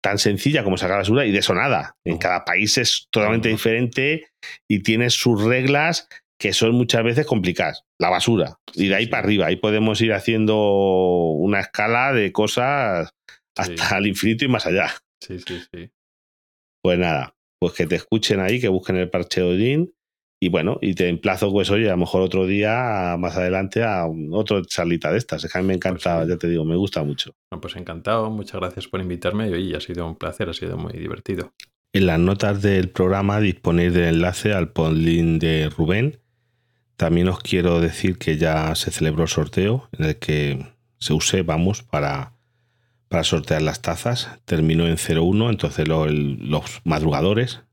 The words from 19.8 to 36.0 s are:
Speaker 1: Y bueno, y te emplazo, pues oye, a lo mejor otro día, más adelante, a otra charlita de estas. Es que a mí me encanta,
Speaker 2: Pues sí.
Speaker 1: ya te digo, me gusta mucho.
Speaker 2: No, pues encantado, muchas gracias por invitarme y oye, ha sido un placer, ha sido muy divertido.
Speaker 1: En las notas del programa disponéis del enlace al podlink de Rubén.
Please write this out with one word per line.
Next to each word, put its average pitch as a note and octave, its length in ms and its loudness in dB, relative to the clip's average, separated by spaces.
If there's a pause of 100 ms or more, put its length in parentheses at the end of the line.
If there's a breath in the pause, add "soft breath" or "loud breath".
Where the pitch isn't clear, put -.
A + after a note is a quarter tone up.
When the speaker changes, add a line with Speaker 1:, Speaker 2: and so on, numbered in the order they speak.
Speaker 1:
Y F#2 60 0
bueno, F2 340 0
y F#2+ 120 0
te F2+ 140 0
emplazo, F#2 440 0
pues G2 180 2
oye, G#2+ 160 2
a G2 60 2
lo F2+ 60 0
mejor F2+ 240 2
otro F#2+ 260 0
día, G#2 720 0
más F2 160 -4
adelante, F#2+ 480 0
a F#2+ 220 0 (260)
otra G2 300 0
charlita E2+ 500 -2
de G2+ 60 2
estas. - 260 -6
Es E2+ 80 -10
que F2+ 60 -4
a F#2 40 0
mí F#2+ 60 0
me F#2+ 60 2
encanta, F2 420 -2
Speaker 2:
Pues E2 100 0
sí. F2 60 0
Speaker 1:
ya E2+ 60 -2
te E2+ 100 -2
digo, E2 160 0
me D#2+ 100 0
gusta F2+ 300 -2
mucho. - 320 -8 (160)
Speaker 2:
No, E2+ 80 -12
pues - 160 -12
encantado, F2+ 540 -4
muchas G#2 300 -8
gracias F2+ 280 -8
por F#2+ 120 -6
invitarme F#2+ 500 -2
y - 20 -2
oye, E2+ 240 -2
ha D#2 40 -4
sido E2+ 280 -8
un E2 80 -10
placer, E2 320 -6
ha E2 60 -8
sido F2 220 -8
muy E2 180 -8
divertido. - 580 -8 (420)
Speaker 1:
En F#2+ 120 4
las E2 120 4
notas G2 440 2
del F#2+ 260 4
programa G2 500 2
disponéis F2 560 2
del E2+ 220 4
enlace F2+ 360 0
al F2 200 0
podlink E2 680 2
de D#2+ 280 0
Rubén. G2 500 0 (800)